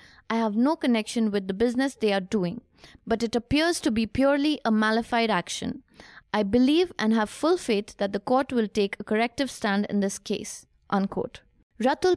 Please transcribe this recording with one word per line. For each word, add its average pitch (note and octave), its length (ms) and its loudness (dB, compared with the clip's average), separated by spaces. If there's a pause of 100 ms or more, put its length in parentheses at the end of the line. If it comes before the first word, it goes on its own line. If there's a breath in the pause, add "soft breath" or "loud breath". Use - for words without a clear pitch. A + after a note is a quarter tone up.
(300 loud breath)
"I A3+ 80 -2
have A3 180 0
no C#4 220 2
connection A3+ 520 0
with G3 200 -4
the G3 40 -2
business B3 420 0
they G#3 180 0
are G3 80 0
doing, F3+ 400 -2 (440 loud breath)
but A3 160 -2
it A#3 140 -4
appears D#4 460 0
to C#4+ 100 0
be A3 160 0
purely C#4+ 560 2
a A3+ 80 2
malified A3 580 0
action. - 540 -4 (500 loud breath)
I G#3+ 100 2
believe B3+ 540 4
and A3 160 2
have G#3+ 160 2
full E4+ 280 0
faith G#3+ 400 -4
that G3+ 160 -4
the G3+ 80 -4
court C4 320 0
will A3 160 0
take G3 280 0
a G#3 60 -12
corrective A#3 480 -2
stand G#3 360 -2
in G3+ 120 -2
this G3 180 -2
case," - 480 -10 (240)
unquote. - 520 -4 (380)
Ratul D#4 380 2